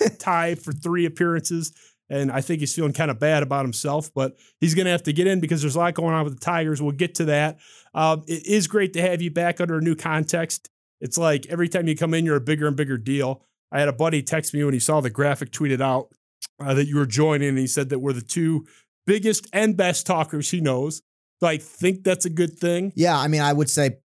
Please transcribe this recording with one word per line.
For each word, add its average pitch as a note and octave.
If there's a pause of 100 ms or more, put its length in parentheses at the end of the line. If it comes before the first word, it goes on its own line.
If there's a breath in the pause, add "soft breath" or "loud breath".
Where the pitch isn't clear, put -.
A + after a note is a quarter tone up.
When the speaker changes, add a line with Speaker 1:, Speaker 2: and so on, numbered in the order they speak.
Speaker 1:
<laughs> -
Speaker 2:
tie E3+
for D#3+
three E3+
appearances, E3 (380 soft breath)
and C#3
I C3+
think E3
he's C#3+
feeling D#3
kinda D3
bad D3
about C#3
himself, C#3+
but C3+ (220 soft breath)
he's D#3+
gonna F#3
have E3+
to D3
get F3
in F#3+
because E3
there's D3
a E3+
lot E3+
going E3
on D#3
with C#3+
the -
Tigers. D#3
We'll D3
get E3
to E3
that. D3+ (340 loud breath)
Um, D#3+
it E3
is G3+
great G3+
to E3+
have F3
you F3
back E3+
under E3
a D#3
new D#3+
context. D#3+ (300)
It's C#3+
like D#3
every E3+
time F3
you D#3
come D#3+
in, E3
you're D3+
a C3+
bigger D3
and C#3+
bigger C3+
deal. C3 (300)
I C#3
had D3
a C#3
buddy D#3
text D#3
me D3
when C#3
he B2
saw D3+
the C3
graphic C#3
tweeted C3+
out, C3 (500)
uh, C#3
that C#3+
you C#3+
were C#3+
joining, C#3+
and C3+
he C3
said C#3
that C3+
we're C#3
the A#2+
two D#3+ (400 soft breath)
biggest G#3
and G#3
best F3+
talkers D3+
he F3+
knows. C#3+ (380)
So F3
I D#3+
think F#3
that's F#3
a F3+
good E3
thing. F3
Speaker 1:
Yeah, E3
I C#3+
mean, D3+
I C#3+
would C#3+
say C#3